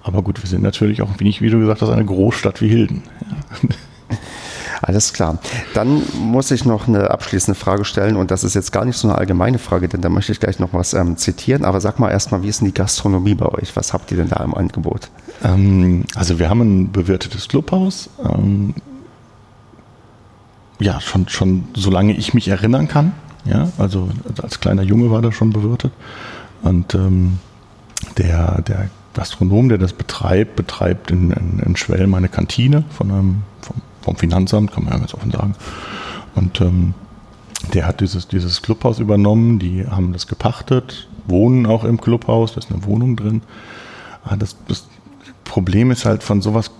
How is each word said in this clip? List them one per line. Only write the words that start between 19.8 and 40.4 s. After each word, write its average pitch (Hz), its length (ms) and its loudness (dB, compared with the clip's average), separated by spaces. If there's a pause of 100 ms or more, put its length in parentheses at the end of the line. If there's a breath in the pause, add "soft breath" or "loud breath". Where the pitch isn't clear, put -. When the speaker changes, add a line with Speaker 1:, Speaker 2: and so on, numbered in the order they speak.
Speaker 1:
ja, 101 220 0
schon, - 280 0
schon 92 360 0 (120)
solange 98 380 4
ich - 200 -2
mich 113 140 2
erinnern 113 400 2
kann. 156 240 2 (360)
Ja, 139 200 2 (100)
also, 95 300 0 (200)
also - 140 -8
als - 180 -10
kleiner 98 220 2
Junge 113 280 4
war 110 120 2
das 113 120 0
schon 110 160 2
bewirtet. 110 420 -2 (680 loud breath)
Und, 90 320 2
ähm, 92 440 2 (800)
der, 85 460 2
der 95 260 -4 (260)
Gastronom, 104 540 2
der 110 100 4
das 92 140 0
betreibt, - 640 0
betreibt - 540 -2
in, 87 220 2
in, 90 320 -2
in 87 120 2
Schwelm 95 380 2
eine 92 140 2
Kantine 135 640 2
von - 200 -2
einem, 98 320 2 (200)
vom, - 140 -10 (260)
vom 87 140 -2
Finanzamt, 92 560 2
kann - 120 -4
man - 80 -2
ja - 80 -2
ganz - 140 -8
offen - 160 -4
sagen. 101 240 -2 (800 loud breath)
Und, 92 260 0
ähm, 90 340 4 (800)
der 82 120 2
hat - 140 -2
dieses, 90 280 -2
dieses 90 340 -4
Clubhaus 113 380 0
übernommen, 107 580 4
die 90 280 -2
haben 92 260 0
das 87 160 -8
gepachtet, - 800 -4 (180)